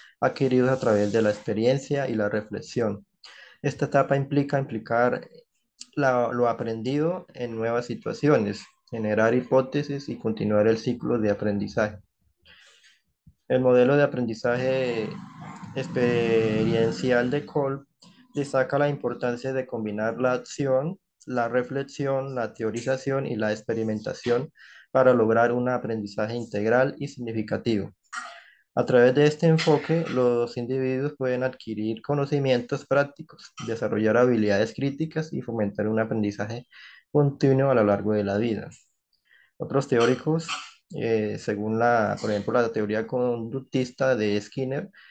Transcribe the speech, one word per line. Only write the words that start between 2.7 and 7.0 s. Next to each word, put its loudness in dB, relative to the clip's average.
Esta -2
etapa 2
implica 0
implicar -2
la, 2
lo 2
aprendido -2